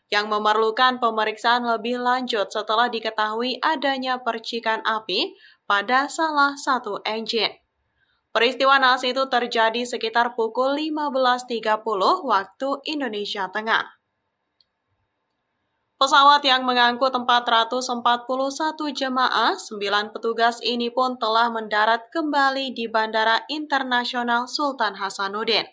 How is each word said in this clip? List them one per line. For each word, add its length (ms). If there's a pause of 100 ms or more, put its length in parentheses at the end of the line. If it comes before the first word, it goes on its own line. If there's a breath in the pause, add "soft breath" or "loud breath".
(120)
yang 160
memerlukan 720
pemeriksaan 640
lebih 320
lanjut 560
setelah 400
diketahui 720
adanya 560
percikan 640
api 480 (320 loud breath)
pada 480
salah 480
satu 480
engine. 480 (800)
Peristiwa 480
naas 240
itu 240
terjadi 560
sekitar 480
pukul 400
lima 320
belas 400
tiga 320
puluh 480
waktu 560
Indonesia 640
Tengah. 480 (2000)
Pesawat 480
yang 160
mengangkut 480
empat 320
ratus 480
empat 320
puluh 240
satu 400
jemaah, 720
sembilan 560
petugas 480
ini 240
pun 320
telah 320
mendarat 560
kembali 640
di 160
Bandara 640
Internasional 960
Sultan 480
Hasanuddin. 760